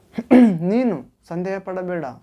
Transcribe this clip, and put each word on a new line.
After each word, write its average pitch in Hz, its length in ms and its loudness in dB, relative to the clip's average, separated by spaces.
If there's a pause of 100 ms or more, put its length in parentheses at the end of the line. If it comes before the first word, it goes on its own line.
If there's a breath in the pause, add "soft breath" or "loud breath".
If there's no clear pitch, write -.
<clears throat> 233 500 4
ನೀನು 190 520 -2 (160)
ಸಂದೇಹ 185 320 -6
ಪಡಬೇಡ, 180 460 -8 (180)